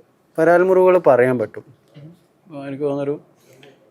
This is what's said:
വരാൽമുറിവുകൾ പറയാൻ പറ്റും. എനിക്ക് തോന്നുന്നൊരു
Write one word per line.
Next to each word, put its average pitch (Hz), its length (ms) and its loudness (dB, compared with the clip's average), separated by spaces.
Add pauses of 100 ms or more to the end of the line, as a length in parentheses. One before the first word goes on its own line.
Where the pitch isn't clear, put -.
(380)
വരാൽമുറിവുകൾ 180 580 2 (140)
പറയാൻ 127 320 2
പറ്റും. 104 240 -10 (1000)
എനിക്ക് 139 160 -10
തോന്നുന്നൊരു 143 320 -6 (760)